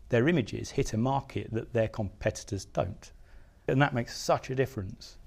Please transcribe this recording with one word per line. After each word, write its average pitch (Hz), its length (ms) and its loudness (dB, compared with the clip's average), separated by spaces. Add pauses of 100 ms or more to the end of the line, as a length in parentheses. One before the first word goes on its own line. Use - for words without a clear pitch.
their 123 200 4
images 107 400 0
hit - 240 0
a 110 40 0
market 131 540 -2
that - 220 -4
their 110 160 4
competitors - 720 -4
don't. - 480 -4 (560)
And 139 140 4
that 143 120 6
makes 120 240 -2
such - 320 0
a 131 60 -4
difference. 113 720 -4